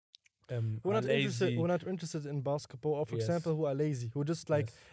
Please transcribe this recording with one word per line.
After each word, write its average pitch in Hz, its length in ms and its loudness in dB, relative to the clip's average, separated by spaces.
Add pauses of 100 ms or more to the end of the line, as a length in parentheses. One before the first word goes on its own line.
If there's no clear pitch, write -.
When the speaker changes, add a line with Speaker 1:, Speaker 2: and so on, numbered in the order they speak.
(500)
Speaker 1:
um, 113 340 -2
Speaker 2:
We're 196 120 0
Speaker 1:
are 226 60 2
Speaker 2:
not - 80 0
interested, 135 360 2
Speaker 1:
lazy. 120 120 2
Speaker 2:
we're 170 100 2
not 175 200 0
interested 165 380 -4
in 143 160 -4
basketball, 143 540 -2
or 147 100 0
for - 100 -4
Speaker 1:
Yes. 113 80 0
Speaker 2:
example, 165 320 0
who 156 100 0
are 139 100 2
lazy, 139 380 0
who 143 120 0
just, 165 240 -2
like, 147 180 4
Speaker 1:
Yes. - 100 -16 (160)